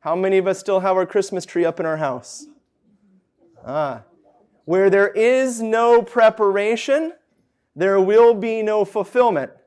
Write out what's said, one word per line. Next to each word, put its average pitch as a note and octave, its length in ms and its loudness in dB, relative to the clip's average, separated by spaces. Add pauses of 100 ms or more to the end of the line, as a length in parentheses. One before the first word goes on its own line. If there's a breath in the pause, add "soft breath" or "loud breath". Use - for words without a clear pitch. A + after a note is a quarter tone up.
How D#3+ 160 -4
many F#3+ 220 0
of F#3 80 0
us F#3+ 120 -2
still F#3+ 220 -2
have F#3 160 0
our F#3 100 0
Christmas F#3+ 400 -4
tree E3+ 180 -2
up D#3+ 160 -4
in E3+ 60 -4
our D#3 120 -4
house? C3+ 480 -8 (1200)
Ah. C3+ 360 -6 (640)
Where F#3+ 260 2
there G3 180 4
is A#3+ 520 0
no A#3 420 2
preparation, A3 1120 0 (600)
there G3 260 0
will A3+ 340 4
be A3 280 -6
no G#3+ 220 0
fulfillment. G3+ 640 -2 (160)